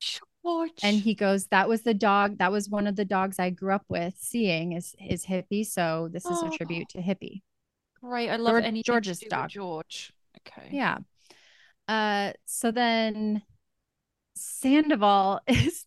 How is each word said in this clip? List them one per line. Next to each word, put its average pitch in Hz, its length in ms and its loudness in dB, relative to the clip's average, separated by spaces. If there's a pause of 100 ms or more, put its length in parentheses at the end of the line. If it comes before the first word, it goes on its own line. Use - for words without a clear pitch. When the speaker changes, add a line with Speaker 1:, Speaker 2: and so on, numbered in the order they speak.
(440)
Speaker 1:
George. 330 280 -2 (120)
Speaker 2:
And 208 160 4
he 202 160 2
goes, 196 320 2
"That 190 200 4
was 226 140 2
the 233 140 2
dog. 202 420 4
That 185 140 2
was 202 180 -2
one 208 160 0
of 202 100 0
the 202 100 -2
dogs 190 340 0
I 185 100 0
grew 190 240 -2
up 202 160 -2
with 180 300 -4
seeing 175 540 0
is, 175 200 -8 (100)
is 180 220 -4
Hippie. 190 400 -2
So 165 460 -2
this 185 140 -10
is 339 180 -2
a - 20 -2
Speaker 1:
Oh. 320 100 -4
Speaker 2:
tribute 170 340 -6
to - 120 -12
Hippie." 196 400 -6 (640)
Speaker 1:
Great. 240 260 -4
I 220 60 -2
love 233 180 2
Speaker 2:
George, 226 120 4
Speaker 1:
anything 220 180 -4
Speaker 2:
George's 208 340 0
Speaker 1:
to - 80 -14
do - 100 -4
with 131 60 -2
Speaker 2:
dog. 165 80 -6
Speaker 1:
George. 180 640 -10 (340)
Okay. - 240 -20
Speaker 2:
Yeah. 262 280 0 (880)
Uh, 208 460 0 (120)
so - 240 -2
then 220 720 0 (920)
Sandoval 208 1080 4
<laughs> - 40 -4
is 247 400 2